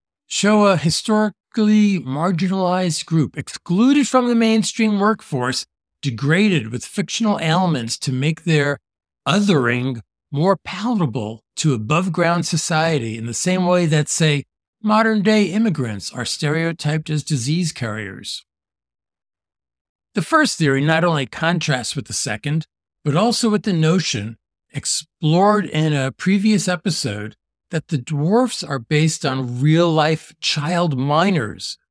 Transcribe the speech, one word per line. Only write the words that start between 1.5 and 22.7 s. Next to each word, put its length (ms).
marginalized 1040
group 320
excluded 720
from 200
the 60
mainstream 640
workforce, 680
degraded 720
with 140
fictional 520
elements 600
to 160
make 300
their 340
othering 720
more 260
palatable 840
to 180
above-ground 720
society 720
in 80
the 80
same 320
way 180
that, 240
say, 360
modern-day 600
immigrants 680
are 140
stereotyped 840
as 120
disease 500
carriers? 680
The 60
first 380
theory 260
not 200
only 200
contrasts 720
with 100
the 60
second, 540